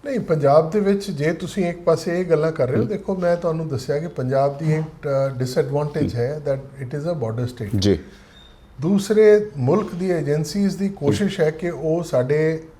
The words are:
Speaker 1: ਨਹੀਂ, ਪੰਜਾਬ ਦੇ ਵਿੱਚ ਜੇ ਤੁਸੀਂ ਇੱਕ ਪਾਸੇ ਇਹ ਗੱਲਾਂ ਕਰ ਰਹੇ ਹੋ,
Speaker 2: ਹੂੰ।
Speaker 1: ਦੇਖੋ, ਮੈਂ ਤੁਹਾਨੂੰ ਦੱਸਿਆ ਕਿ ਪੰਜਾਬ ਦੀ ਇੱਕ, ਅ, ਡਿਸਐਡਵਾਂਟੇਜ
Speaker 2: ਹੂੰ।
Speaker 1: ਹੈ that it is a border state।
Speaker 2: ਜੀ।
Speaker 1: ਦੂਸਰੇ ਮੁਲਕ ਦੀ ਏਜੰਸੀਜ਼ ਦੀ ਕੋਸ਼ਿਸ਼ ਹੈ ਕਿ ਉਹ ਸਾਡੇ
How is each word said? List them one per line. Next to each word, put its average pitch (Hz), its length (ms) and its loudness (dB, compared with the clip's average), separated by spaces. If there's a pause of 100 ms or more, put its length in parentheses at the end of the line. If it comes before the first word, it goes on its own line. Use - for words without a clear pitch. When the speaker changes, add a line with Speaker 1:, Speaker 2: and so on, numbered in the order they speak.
Speaker 1:
ਨਹੀਂ, 269 140 -2
ਪੰਜਾਬ 156 520 4
ਦੇ 214 80 2
ਵਿੱਚ 196 320 0
ਜੇ 151 220 -2
ਤੁਸੀਂ 175 320 -4
ਇੱਕ 175 160 -6
ਪਾਸੇ 170 380 0
ਇਹ 185 60 -2
ਗੱਲਾਂ 160 260 2
ਕਰ 135 160 0
ਰਹੇ 135 80 -2
ਹੋ, 220 60 2
Speaker 2:
ਹੂੰ। 220 80 0
Speaker 1:
ਦੇਖੋ, 196 260 -4
ਮੈਂ 175 220 0
ਤੁਹਾਨੂੰ 160 300 -2
ਦੱਸਿਆ 143 320 -4
ਕਿ 170 80 -6
ਪੰਜਾਬ 139 500 0
ਦੀ 156 160 0
ਇੱਕ, 156 340 -4
ਅ, 135 300 0
ਡਿਸਐਡਵਾਂਟੇਜ 139 800 -2
Speaker 2:
ਹੂੰ। 120 80 0
Speaker 1:
ਹੈ 147 220 -4
that 135 420 -6
it 147 140 -6
is 165 100 -4
a 160 80 -4
border 113 240 -4
state। 110 360 -4
Speaker 2:
ਜੀ। 95 200 4 (800)
Speaker 1:
ਦੂਸਰੇ 208 760 4
ਮੁਲਕ 170 380 0
ਦੀ 185 140 -4
ਏਜੰਸੀਜ਼ 160 680 0
ਦੀ 196 120 -2
ਕੋਸ਼ਿਸ਼ 190 520 0
ਹੈ 156 100 4
ਕਿ 170 180 -6
ਉਹ 160 340 -2
ਸਾਡੇ 156 600 0 (160)